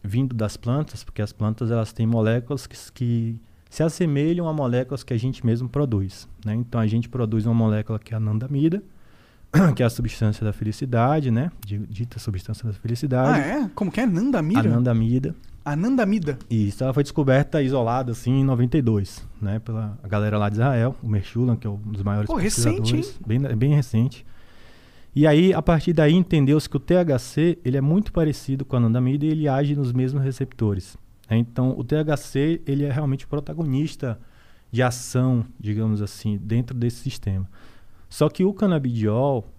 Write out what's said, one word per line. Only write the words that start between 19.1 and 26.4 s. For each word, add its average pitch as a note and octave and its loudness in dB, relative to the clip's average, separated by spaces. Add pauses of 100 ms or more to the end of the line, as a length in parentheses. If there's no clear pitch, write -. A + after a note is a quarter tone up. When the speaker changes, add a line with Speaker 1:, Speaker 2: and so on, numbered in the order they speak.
Speaker 1:
né? G#2 -2
Pela A2 -6
a G#2+ -14
galera G#2 0
lá G#2 2
de G2+ -2
Israel, B2 2
o B2 -4
Mershulam, A2 0
que - -8
é - -4
um G2+ -6
dos G#2 -8
maiores G#2 0
Speaker 2:
Pô, E4 -2
recente, A#2 0
Speaker 1:
pesquisadores. - -4 (120)
Speaker 2:
hein? B2 2
Speaker 1:
Bem, C3+ -2
bem C#3 4
recente. B2 0 (880)
E D3+ 6
aí, E3 6
a D#3+ 0
partir E3+ 2
daí, D#3 6
entendeu-se D3+ 4